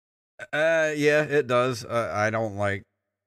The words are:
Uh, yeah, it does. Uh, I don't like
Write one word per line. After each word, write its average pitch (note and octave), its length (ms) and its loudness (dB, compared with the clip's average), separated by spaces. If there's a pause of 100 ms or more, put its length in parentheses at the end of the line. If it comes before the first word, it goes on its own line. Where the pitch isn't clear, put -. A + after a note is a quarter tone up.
(520)
Uh, D#3 440 2
yeah, D3 280 4
it C#3+ 240 0
does. B2 380 0
Uh, A2 280 -2
I G#2 180 0
don't A2 260 -4
like G2+ 260 -2 (440)